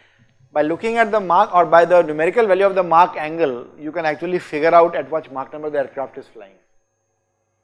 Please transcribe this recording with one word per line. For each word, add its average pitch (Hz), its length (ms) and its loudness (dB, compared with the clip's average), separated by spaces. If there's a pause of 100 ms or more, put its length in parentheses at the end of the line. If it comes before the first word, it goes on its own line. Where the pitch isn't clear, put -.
(520)
by 151 100 0
looking 170 340 -4
at 226 140 -4
the 214 100 0
Mach 185 340 0
or 175 120 2
by 165 180 4
the 175 160 4
numerical 165 460 0
value 190 180 2
of 196 100 0
the 185 80 0
Mach 175 360 4
angle, 151 480 -4 (120)
you 151 140 -12
can 165 140 -4
actually 170 320 -4
figure 165 360 0
out 170 220 6
at 139 140 -6
what 156 200 -6
Mach 135 220 -12
number 151 160 -10
the 147 120 -2
aircraft 131 360 -8
is 127 120 -16
flying. 98 260 -20 (1080)